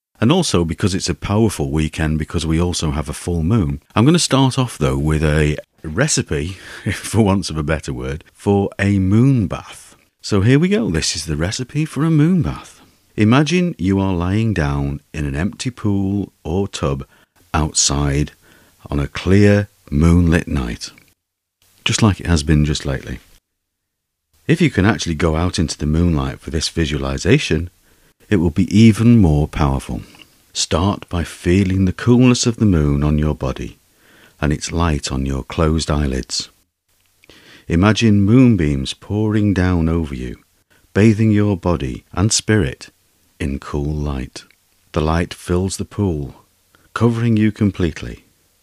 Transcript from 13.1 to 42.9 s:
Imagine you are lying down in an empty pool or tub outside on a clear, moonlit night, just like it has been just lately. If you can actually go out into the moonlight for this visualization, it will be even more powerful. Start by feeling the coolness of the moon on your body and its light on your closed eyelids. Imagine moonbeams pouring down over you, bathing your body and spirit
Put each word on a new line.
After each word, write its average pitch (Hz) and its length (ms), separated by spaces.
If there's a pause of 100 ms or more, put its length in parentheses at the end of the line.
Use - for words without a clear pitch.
Imagine 151 600
you 95 200
are 95 160
lying 98 400
down 71 460 (120)
in 76 120
an 69 100
empty 92 360
pool 98 600 (120)
or 95 240
tub 69 360 (480)
outside 73 800 (580)
on 71 120
a 71 80
clear, 101 580 (240)
moonlit 85 560
night, 62 460 (920)
just - 160
like 104 200
it - 60
has 80 180
been 76 200
just 73 220
lately. 65 320 (1300)
If 160 140
you 160 100
can 95 160
actually 87 300
go 80 180
out 85 240
into 78 180
the 76 100
moonlight 76 520
for - 120
this - 180
visualization, 80 1040 (600)
it 104 60
will 85 140
be - 260
even 113 420
more 76 300
powerful. 67 540 (500)
Start - 560
by 85 160
feeling 92 600
the 90 60
coolness 123 540
of 117 120
the 113 80
moon 73 360
on 76 160
your 76 160
body - 440 (600)
and - 140
its - 200
light 82 400
on 67 120
your 67 200
closed 80 440
eyelids. 69 600 (1200)
Imagine 101 540
moonbeams 98 720
pouring 104 600
down 90 340
over 80 280
you, 60 200 (580)
bathing 110 360
your 104 260
body 69 560
and 104 200
spirit - 580 (480)